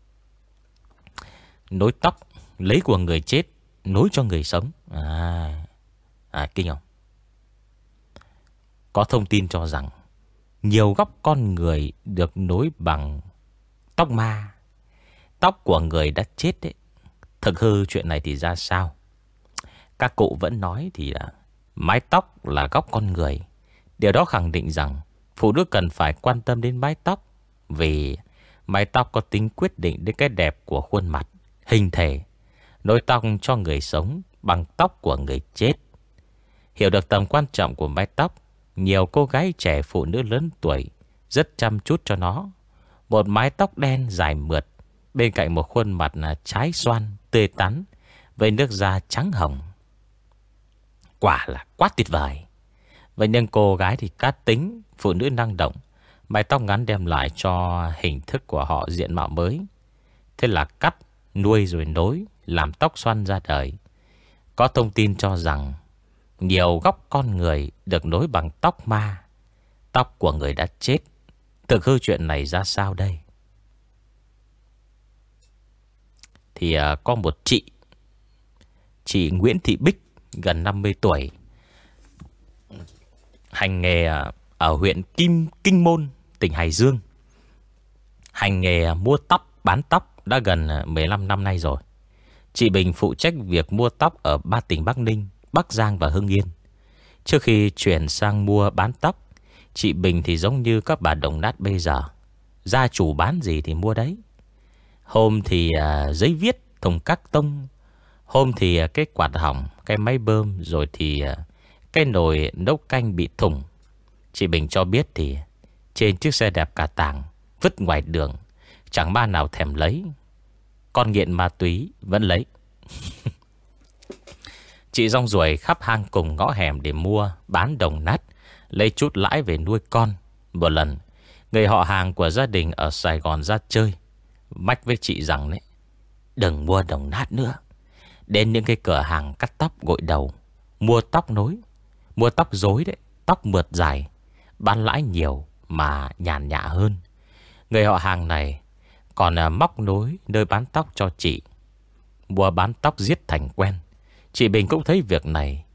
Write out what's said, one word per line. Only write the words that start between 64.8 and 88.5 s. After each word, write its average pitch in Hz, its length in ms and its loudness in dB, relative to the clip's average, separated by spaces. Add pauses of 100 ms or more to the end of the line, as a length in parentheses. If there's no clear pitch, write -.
tin 104 260 2
cho 98 220 0
rằng 71 360 -2 (680)
nhiều 90 380 4
góc - 300 0
con 127 280 -2
người 76 340 0 (140)
được 80 200 0
nối 90 220 0
bằng 82 220 -2 (120)
tóc - 260 -2
ma, 107 360 -2 (680)
tóc - 260 0
của 82 140 2
người 71 220 -2
đã 82 140 -4 (120)
chết. 131 180 0 (720)
Thực 110 180 2
hư 127 140 4
chuyện 80 280 -2
này 71 180 -2
ra 87 180 -2
sao 98 300 -2
đây? 92 260 -4 (3250)
Thì, 82 180 -2
à, 73 220 0
có 123 200 -2
một 85 280 -2
chị, - 200 0 (1400)
chị 87 260 0
Nguyễn 101 280 2
Thị - 200 0
Bích, 165 220 2 (320)
gần 87 300 -2
năm 101 180 -2
mươi 101 200 0
tuổi, 71 300 2 (2250)
hành 95 300 -2
nghề, 87 240 2
à, 76 260 -2 (260)
ở 80 160 2
huyện 90 300 0
Kim, 170 440 0 (160)
Kinh 190 200 4
Môn, 160 260 2 (300)
tỉnh 82 140 0
Hải 82 180 0
Dương. 120 280 2 (1300)
Hành 95 300 0